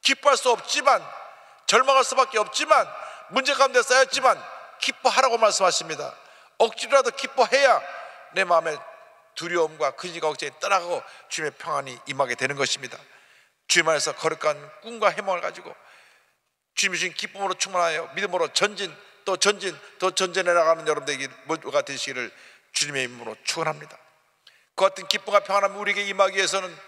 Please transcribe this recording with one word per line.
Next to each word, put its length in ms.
기뻐할 340
수 140
없지만, 540
절망할 380
수밖에 340
없지만, 480
문제 220
가운데 300
쌓였지만 580
기뻐하라고 580
말씀하십니다. 760
억지로라도 520
기뻐해야 720
내 100
마음에 320
두려움과 580
근심과 360
걱정이 320
떠나가고 420
주님의 280
평안이 480
임하게 300
되는 180
것입니다. 420
주님 220
안에서 260
거룩한 680
꿈과 300
희망을 280
가지고 340
주님이 240
주신 160
기쁨으로 400
충만하여 600
믿음으로 380
전진, 420
또 120
전진, 420
또 120
전진해 420
나가는 340
여러분들에게 420
모두가 380
되시기를 500
주님의 320
이름으로 400
축원합니다. 520
그 100
같은 220
기쁨과 340
평안함이 380
우리에게 240
임하기 340
위해서는 400